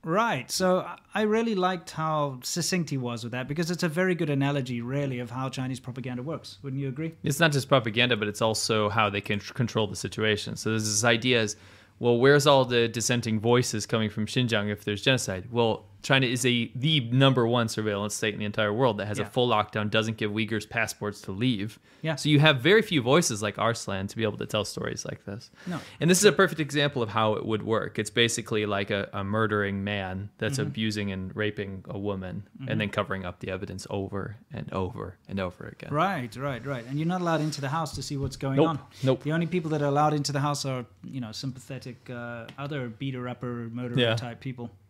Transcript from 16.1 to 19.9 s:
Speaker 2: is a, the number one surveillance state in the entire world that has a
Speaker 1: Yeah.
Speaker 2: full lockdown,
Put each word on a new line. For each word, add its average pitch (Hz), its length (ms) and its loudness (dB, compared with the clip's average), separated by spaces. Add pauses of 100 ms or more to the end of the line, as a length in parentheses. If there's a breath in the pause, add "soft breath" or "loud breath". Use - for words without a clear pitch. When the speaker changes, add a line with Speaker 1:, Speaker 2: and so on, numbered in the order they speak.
Speaker 2:
is 120 180 -2
a, 120 300 2
the 147 260 2 (120)
number 131 340 6
one 117 200 2
surveillance 104 460 -2
state 107 220 -2
in - 60 -8
the 104 40 -4
entire 104 300 0
world 113 240 2
that 101 80 -2
has 107 120 -4
a 104 40 -2
Speaker 1:
Yeah. 101 80 -4
Speaker 2:
full 123 180 2
lockdown, 107 420 2